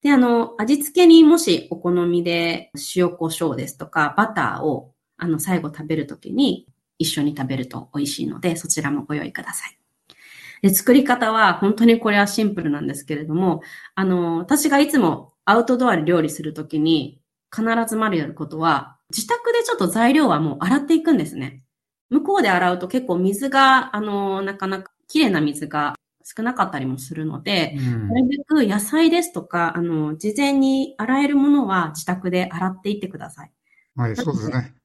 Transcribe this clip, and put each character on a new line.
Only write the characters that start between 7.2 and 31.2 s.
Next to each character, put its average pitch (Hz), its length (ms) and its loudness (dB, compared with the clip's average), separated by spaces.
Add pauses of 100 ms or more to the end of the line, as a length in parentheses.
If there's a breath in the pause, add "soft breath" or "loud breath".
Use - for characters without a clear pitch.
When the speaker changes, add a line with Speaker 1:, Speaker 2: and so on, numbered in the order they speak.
Speaker 1:
に 147 120 -2
食 135 120 -6
べ 131 100 -4
る 127 100 -6
と - 280 -14
美 147 60 -4
味 - 60 -4
し - 160 -8
い - 40 -4
の - 120 -8
で、 165 160 -2
そ 160 120 -12
ち 156 160 -4
ら 143 80 -4
も 147 120 -6
ご 147 120 -6
用 147 80 -6
意 - 100 -14
く - 80 -12
だ - 120 -14
さ - 140 -12
い。 - 120 -20 (840 loud breath)
で、 196 80 4
作 196 240 4
り 269 100 8
方 240 280 0
は 214 240 4
本 202 220 2
当 226 80 4
に 233 140 6
こ 220 120 0
れ 202 80 4
は 202 80 4
シ 214 160 -2
ン 208 100 0
プ 180 80 -6
ル 156 80 -2
な 147 120 -2
ん 143 60 -6
で 139 60 -6
す 139 100 -12
け 156 120 -6
れ 151 100 -8
ど 156 80 -6
も、 170 280 0 (340 loud breath)
あ 190 100 -2
の、 175 320 0
私 285 320 0
が 277 100 4
い 285 100 4
つ 294 100 2
も 165 340 -2 (120)
ア 208 120 4
ウ 233 80 2
ト 254 120 2
ド 247 120 0
ア 196 80 2
で 156 60 -2
料 165 180 2
理 151 80 -2
す 151 140 -10
る 151 100 -8
時 156 240 -8
に 151 420 0 (320)
必 220 140 -4 (220)
ず 226 80 -6
ま 220 160 0
ず 175 60 -2
や 147 100 -2
る 156 80 -12
こ 156 100 -8
と 156 140 -12
は、 156 380 -2 (120)
自 - 160 -8
宅 480 280 -2
で 466 100 2
ち 466 80 -4
ょ 453 40 0
っ - 40 -12
と 190 80 2
材 233 260 2
料 294 160 4
は 151 100 2
も 151 160 -2
う - 40 -14
洗 196 180 0
っ - 40 2
て 285 120 0
い 320 80 4
く 320 120 2
ん 247 40 4
で 160 80 0
す - 100 -12
ね。 - 280 -10 (460)
向 294 140 0
こ 392 120 -2
う 392 60 2
で 226 80 2
洗 180 240 2
う 180 60 -4
と 185 80 -8
結 254 200 -4
構 175 100 0
水 202 320 -2
が、 269 460 4
あ 208 60 -4
の、 202 400 -4
な 196 140 -6
か 196 120 -6
な 190 140 -6
か - 100 -20 (160)
綺 - 120 -2
麗 285 100 4
な 175 120 2
水 147 260 -4
が 147 280 -4 (280)
少 - 200 -12
な 247 100 -4
か 226 100 -2
っ 185 80 -4
た - 80 -6
り 131 60 -6
も 131 120 -6
す - 160 -14
る 156 120 -8
の 156 160 -8
で、 170 360 -2
Speaker 2:
う 139 40 -4
ん。 117 280 -2
Speaker 1:
な 240 120 0
る 254 60 2
べ 277 100 -2
く 285 280 2
野 208 140 0
菜 311 300 2
で 339 140 2
す 339 100 -10
と 160 100 -8
か、 170 320 -2
あ 175 60 -2
の、 156 360 -2
事 208 200 -4
前 277 160 2
に 269 440 0
洗 262 260 0